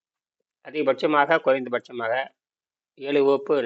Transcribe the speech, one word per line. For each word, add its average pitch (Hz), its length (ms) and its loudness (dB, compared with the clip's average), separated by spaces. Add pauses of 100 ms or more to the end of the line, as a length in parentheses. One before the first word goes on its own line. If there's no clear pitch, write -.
(640)
அதிகபட்சமாக, 147 840 0
குறைந்தபட்சமாக 120 680 -2 (840)
ஏழு 143 260 0
வகுப்பு 139 420 2